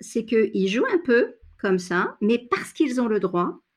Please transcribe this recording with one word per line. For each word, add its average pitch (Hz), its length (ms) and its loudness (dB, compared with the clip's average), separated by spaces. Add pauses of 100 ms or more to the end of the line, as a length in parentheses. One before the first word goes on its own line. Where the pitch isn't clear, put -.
c'est - 240 -6
qu'ils 220 440 2
jouent 233 240 0
un 370 60 2
peu 247 360 2 (260)
comme 190 180 0
ça, 180 420 -2
mais 233 300 0
parce - 220 -6
qu'ils 254 280 0
ont 240 60 0
le 214 140 0
droit, 180 400 -2 (160)